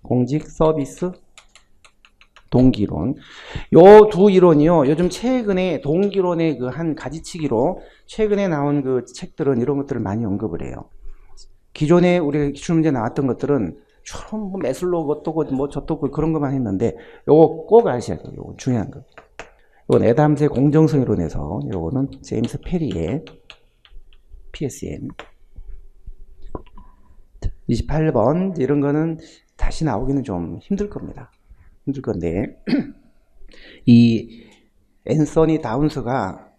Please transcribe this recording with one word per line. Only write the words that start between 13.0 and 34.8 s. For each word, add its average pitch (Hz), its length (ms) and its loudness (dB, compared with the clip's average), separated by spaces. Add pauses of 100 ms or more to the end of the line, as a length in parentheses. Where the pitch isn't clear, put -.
것들은 120 520 -2 (260)
처음 - 460 -12
뭐 190 80 -10
매슬로우 160 520 -4
어떻고 156 340 -4
뭐 139 240 -4
저떻고 147 420 -6
그런 160 220 -2
것만 143 220 -2
했는데 107 420 -2 (320)
요거 156 400 6
꼭 220 180 6
아셔야 120 320 -4
돼요. - 180 -16
요거 87 200 -14
중요한 120 340 -4
거. - 120 -20 (840)
이건 110 160 2
애담스의 147 440 2
공정성 147 540 2
이론에서 87 580 -4 (120)
요거는 95 500 -6
제임스 117 400 -6
페리의 127 640 -6 (1300)
피에스엠. - 560 -10 (2500)
이십팔 151 460 0
번 160 440 0
이런 143 240 0
거는 156 380 -2 (380)
다시 - 280 -2
나오기는 131 400 -2
좀 87 360 -8
힘들 202 280 -4
겁니다. - 420 -14 (540)
힘들 135 180 -6
건데 87 640 -4
<clears throat> - 1200 -10
이 117 580 4 (600)